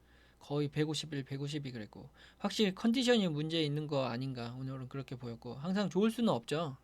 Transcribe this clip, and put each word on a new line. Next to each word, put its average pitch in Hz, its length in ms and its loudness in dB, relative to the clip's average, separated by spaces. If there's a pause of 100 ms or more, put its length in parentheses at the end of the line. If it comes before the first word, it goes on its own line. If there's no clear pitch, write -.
(480)
거의 143 220 0
백오십일, 151 560 -2
백오십이 143 480 -6
그랬고, - 360 -12 (280)
확실히 202 360 2
컨디션이 233 540 4
문제 156 340 0
있는 151 240 0
거 143 200 2
아닌가, 123 520 -4
오늘은 131 300 -8
그렇게 131 300 -8
보였고, 120 380 -10
항상 185 340 0
좋을 190 200 6
수는 226 200 2
없죠. 143 540 0